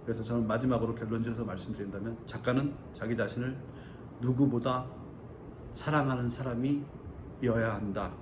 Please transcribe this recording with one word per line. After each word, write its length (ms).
그래서 200
저는 240
마지막으로 480
결론지어서 500
말씀드린다면 800
작가는 480
자기 200
자신을 400
누구보다 640
사랑하는 560
사람이어야 1500
한다. 360